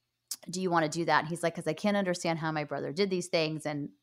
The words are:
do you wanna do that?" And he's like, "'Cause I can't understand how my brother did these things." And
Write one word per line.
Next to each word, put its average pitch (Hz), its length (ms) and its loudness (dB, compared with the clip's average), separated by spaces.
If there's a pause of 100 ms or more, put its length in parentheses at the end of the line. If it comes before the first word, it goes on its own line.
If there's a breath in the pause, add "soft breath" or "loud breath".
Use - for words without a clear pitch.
(500)
do 175 120 -6
you 185 80 2
wanna 165 200 4
do 160 160 -2
that?" 151 140 6
And 147 80 0
he's 165 160 -4
like, 165 120 0
"'Cause 165 120 -8
I 156 60 2
can't 202 240 0
understand 175 420 0
how 160 120 -2
my 151 120 0
brother 139 300 -4
did 196 160 0
these 180 180 -2
things." 156 380 0
And 147 240 -2 (140)